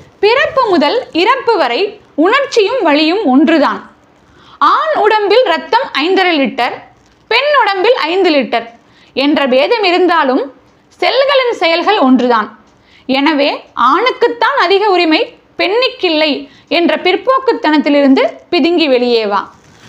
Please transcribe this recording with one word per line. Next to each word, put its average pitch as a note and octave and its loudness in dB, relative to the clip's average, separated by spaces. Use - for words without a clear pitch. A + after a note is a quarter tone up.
பிறப்பு B4+ 0
முதல் E4+ 0
இறப்பு A4+ 0
வரை C#4+ -4
உணர்ச்சியும் A#4 0
வலியும் D#4 0
ஒன்றுதான். C4+ 2
ஆண் B4+ 0
உடம்பில் G#4+ 2
ரத்தம் F#4+ -2
ஐந்தரை F4+ 0
லிட்டர், B3+ -2
பெண் C#5 0
உடம்பில் G#4 2
ஐந்து F4 0
லிட்டர் A#3 -2
என்ற C#4+ 0
பேதம் F4 0
இருந்தாலும் F4 0
செல்களின் C5 0
செயல்கள் E4+ 0
ஒன்றுதான். B3 0
எனவே C#4 0
ஆணுக்குத்தான் A#4 0
அதிக G4 2
உரிமை, F4 0
பெண்ணுக்கில்லை E4+ -2
என்ற D#4 0
பிற்போக்குத்தனத்திலிருந்து D#4+ 0
பிதுங்கி E4 0
வெளியே A#3+ 0
வா" G3+ -2